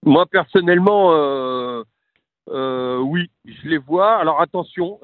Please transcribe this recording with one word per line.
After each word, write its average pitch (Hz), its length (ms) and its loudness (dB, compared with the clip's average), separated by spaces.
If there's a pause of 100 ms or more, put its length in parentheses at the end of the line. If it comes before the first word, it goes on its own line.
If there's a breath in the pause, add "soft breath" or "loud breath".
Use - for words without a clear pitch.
moi, 156 220 4
personnellement, 185 840 2
euh, 127 720 -2 (640)
euh, 127 480 -6
oui, 160 320 -4 (140)
je - 240 -18
les 160 100 0
vois. 180 380 0
Alors, 160 240 0
attention, 180 640 -6